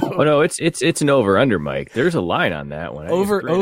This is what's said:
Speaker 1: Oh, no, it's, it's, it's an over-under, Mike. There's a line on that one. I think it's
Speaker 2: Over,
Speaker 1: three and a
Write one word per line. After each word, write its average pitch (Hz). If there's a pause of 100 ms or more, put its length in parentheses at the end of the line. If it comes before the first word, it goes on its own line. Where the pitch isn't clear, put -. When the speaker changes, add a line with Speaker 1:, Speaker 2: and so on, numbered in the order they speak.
Speaker 1:
Oh, -
no, 147
it's, 175
it's, 160
it's 160
an 143
over-under, 110
Mike. 69
There's 160
a 143
line 101
on 71
that 73
one. 76
I -
think 180
it's 202
Speaker 2:
Over, 202
Speaker 1:
three 160
and 170
a -